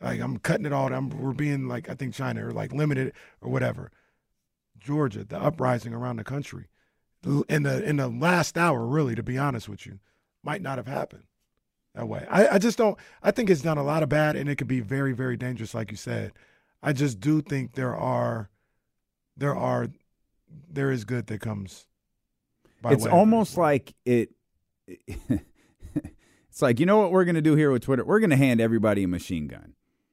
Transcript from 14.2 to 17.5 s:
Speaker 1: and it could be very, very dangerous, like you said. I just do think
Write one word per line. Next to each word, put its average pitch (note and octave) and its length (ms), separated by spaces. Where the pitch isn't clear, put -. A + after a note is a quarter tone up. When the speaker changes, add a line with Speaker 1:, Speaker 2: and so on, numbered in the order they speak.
Speaker 1:
and C#3 140
it C#3 80
could B2+ 100
be B2+ 140
very, C3+ 320
very B2 240
dangerous, B2 360
like A2+ 160
you G#2+ 60
said. G#2+ 380
I C#3 100
just B2+ 300
do D3+ 200
think C3+ 340